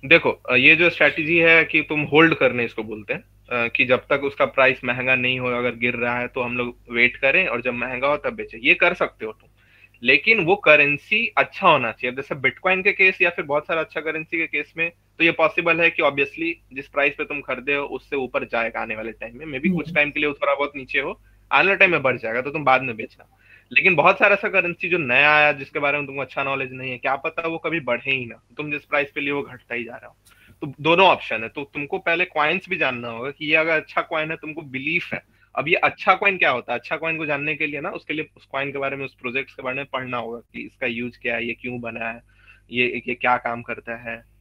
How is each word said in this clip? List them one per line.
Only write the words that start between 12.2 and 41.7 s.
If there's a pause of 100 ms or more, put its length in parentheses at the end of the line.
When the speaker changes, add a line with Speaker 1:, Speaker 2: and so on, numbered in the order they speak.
Speaker 1:
Bitcoin
के
case
या
फिर
बहुत
सारा
अच्छा
करेंसी
के
case
में (260)
तो
ये
possible
है
कि
obviously (200)
जिस
price
पे
तुम
खरीदे
हो
उससे
ऊपर
जाएगा
आने
वाले
time
में,
maybe
कुछ
Speaker 2:
हम्म।
Speaker 1:
time
के
लिए
वो
थोड़ा
बहुत
नीचे
हो, (320)
आने
वाले
time
में
बढ़
जाएगा
तो
तुम
बाद
में
बेचना। (360)
लेकिन
बहुत
सारा
ऐसा
currency
जो
नया
आया
जिसके
बारे
में
तुमको
अच्छा
knowledge
नहीं
है,
क्या
पता
वो
कभी
बढ़े
ही
ना, (140)
तुम
जिस
price
पे
लिए
वो
घटता
ही
जा
रहा
हो। (440)
तो
दोनों
option
है,
तो
तुमको
पहले
coins
भी
जानना
होगा
कि
ये
अगर
अच्छा
coin
है,
तुमको
belief
है। (340)
अब
ये
अच्छा
coin
क्या
होता
है,
अच्छा
coin
को
जानने
के
लिए
ना,
उसके
लिए
उस
coin
के
बारे
में,
उस
projects
के
बारे
में
पढ़ना
होगा
कि
इसका
यूज़
क्या
है,
ये
क्यों